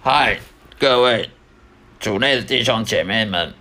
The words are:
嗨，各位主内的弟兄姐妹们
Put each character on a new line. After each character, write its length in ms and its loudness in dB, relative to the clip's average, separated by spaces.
嗨， 360 2
各 220 4
位 280 2
主 220 -4
内 160 2
的 60 -2
弟 200 -2
兄 220 0
姐 220 -2
妹 180 -2
们 380 -4